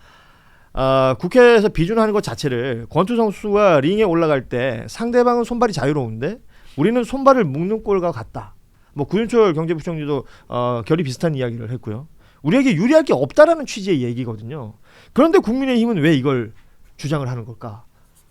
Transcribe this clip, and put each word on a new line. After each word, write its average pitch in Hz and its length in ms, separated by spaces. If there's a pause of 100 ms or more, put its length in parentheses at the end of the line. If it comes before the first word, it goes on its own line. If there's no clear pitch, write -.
(720)
아, 131 460
국회에서 226 500
비준하는 214 440
것 202 100
자체를 120 640
권투 190 260
선수가 202 640
링에 196 220
올라갈 165 460
때 120 400
상대방은 240 540
손발이 233 300
자유로운데 139 640 (380)
우리는 226 260
손발을 262 420
묶는 180 380
꼴과 185 280
같다. 113 440 (380)
뭐 143 120
구윤철 214 480
경제부총리도, 151 720 (240)
어, 120 360
결이 160 180
비슷한 139 320
이야기를 117 360
했고요. 123 360 (360)
우리에게 254 320
유리할 269 280
게 240 100
없다라는 294 520
취지의 185 380
얘기거든요. 117 720 (400)
그런데 330 260
국민의힘은 240 580
왜 156 180
이걸 127 380 (440)
주장을 143 300
하는 123 180
걸까? 113 400 (460)